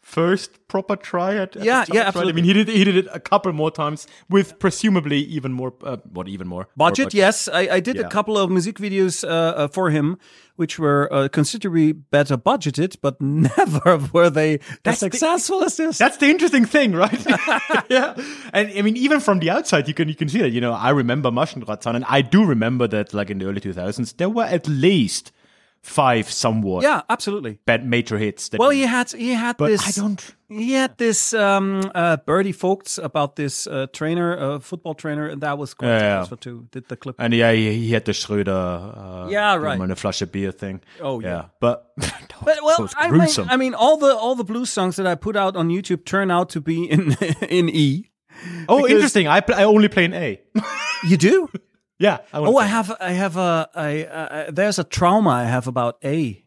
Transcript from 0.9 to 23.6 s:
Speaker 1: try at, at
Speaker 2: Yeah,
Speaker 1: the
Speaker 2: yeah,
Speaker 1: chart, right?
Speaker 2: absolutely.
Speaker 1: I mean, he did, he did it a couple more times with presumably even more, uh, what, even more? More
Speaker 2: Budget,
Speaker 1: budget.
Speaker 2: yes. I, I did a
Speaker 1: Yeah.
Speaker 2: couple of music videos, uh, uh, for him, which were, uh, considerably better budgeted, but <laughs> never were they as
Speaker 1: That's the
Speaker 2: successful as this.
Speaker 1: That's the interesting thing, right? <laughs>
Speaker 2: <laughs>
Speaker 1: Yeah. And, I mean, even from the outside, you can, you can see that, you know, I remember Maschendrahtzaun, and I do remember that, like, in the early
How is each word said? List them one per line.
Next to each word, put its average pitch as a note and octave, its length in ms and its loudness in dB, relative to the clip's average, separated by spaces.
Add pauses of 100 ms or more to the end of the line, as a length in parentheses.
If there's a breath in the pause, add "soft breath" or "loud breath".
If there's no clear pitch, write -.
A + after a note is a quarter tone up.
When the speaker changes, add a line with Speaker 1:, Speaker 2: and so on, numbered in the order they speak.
Speaker 1:
try F#3+ 400 -4
at, F#3+ 200 -6
at G3+ 60 -10
Speaker 2:
Yeah, - 0 -
Speaker 1:
the G#3+ 40 -2
Speaker 2:
yeah, A#3+ 180 2
Speaker 1:
chart, - 100 -6
right? A3 120 4
Speaker 2:
absolutely. F3+ 260 -2
Speaker 1:
I - 40 -4
mean, E3+ 80 2
he F#3 100 6
did, G#3+ 140 4
he G#3+ 160 4
did G3 120 4
it F#3 160 2
a E3+ 80 -10
couple F#3+ 320 0
more D#3 180 0
times D3+ 360 -6 (240 soft breath)
with G3 280 2
presumably F3 600 0
even C#3+ 340 -4
more, B2+ 220 -6 (100)
uh, B2+ 140 -8 (120)
what, F2+ 160 -10
even F#2+ 220 -10
more? F2+ 260 -10
More D3+ 140 4
Speaker 2:
Budget, A3 200 2
Speaker 1:
budget. G3+ 100 0
Speaker 2:
yes. G3 300 4
I, F3 280 0
I F#3+ 40 4
did A#3+ 180 -4
a - 40 -4
Speaker 1:
Yeah. F3 60 -4
Speaker 2:
couple G#3+ 300 0
of F#3+ 120 2
music F#3 280 0
videos, F#3+ 440 0
uh, - 60 -6
uh, E3 400 0
for F#3 220 0
him, D3+ 260 0 (400 soft breath)
which D#3+ 220 -4
were, C#3+ 340 2
uh, C#3 160 0
considerably D#3+ 640 0
better C#3+ 460 0
budgeted, F3+ 640 -2
but C#3 180 -4
<laughs> - 0 -
never D#3 800 2 (140)
were E3+ 180 6
they D#3 240 2
as C#3+ 60 -4 (240 loud breath)
Speaker 1:
That's A3+ 160 0
the G3+ 100 -2
Speaker 2:
successful F4+ 520 0
as - 140 -2
this. D#4+ 220 -2
Speaker 1:
That's A#3+ 180 2
the C#4+ 140 4
interesting D4+ 340 4
thing, B3+ 280 2
right? F#3+ 340 0
<laughs> - 440 0
Speaker 2:
<laughs> - 200 0
Speaker 1:
Yeah. C4 240 2 (400 loud breath)
And, G#3 220 2
I G3+ 60 -2
mean, A3 140 2
even C#4 240 2
from G3 200 2
the D#3+ 100 0
outside, F#3 360 0
you D#3 80 -4
can, D#3+ 140 0
you D#3 80 -4
can D#3 140 -2
see F#3 100 -2
that, C#3+ 100 2
you A#2+ 120 0
know, A#2+ 100 0
I A#2 180 0
remember C3 400 2
Maschendrahtzaun, A#2 640 -4
and B2+ 120 -4
I C#3 160 4
do G3 240 6
remember A#2+ 420 0
that, G#2 240 -2
like, G#2 180 -4
in G2 80 -6
the F#2+ 80 -6
early G2+ 140 -4